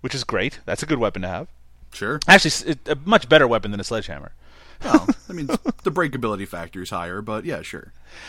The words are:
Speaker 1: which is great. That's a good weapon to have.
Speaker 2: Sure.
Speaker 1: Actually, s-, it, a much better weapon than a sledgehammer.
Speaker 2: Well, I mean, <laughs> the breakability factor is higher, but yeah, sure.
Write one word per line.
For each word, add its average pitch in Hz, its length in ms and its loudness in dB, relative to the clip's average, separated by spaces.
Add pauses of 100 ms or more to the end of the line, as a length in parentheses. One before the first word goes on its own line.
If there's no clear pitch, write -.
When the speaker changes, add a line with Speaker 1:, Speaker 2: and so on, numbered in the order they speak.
Speaker 1:
which 127 140 -6
is 113 100 -4
great. 104 400 -2
That's - 180 -4
a - 40 -6
good 147 120 0
weapon 104 240 0
to 92 60 -4
have. 92 200 -6 (440)
Speaker 2:
Sure. 127 340 -4
Speaker 1:
Actually, 156 240 8
s-, - 120 -4
it, 151 160 -2 (100)
a 147 160 0
much 208 240 4
better 151 180 8
weapon 110 240 2
than 101 100 -4
a 95 40 -4
sledgehammer. 90 480 -6 (500)
Speaker 2:
Well, - 260 4 (200)
I 196 60 -12
mean, 147 120 -6
<laughs> - 380 -4
the 180 80 0
breakability 120 560 -2
factor 85 320 -10
is 90 100 -8
higher, 90 300 -6
but 107 240 -6
yeah, 135 160 -6
sure. - 320 -14 (360)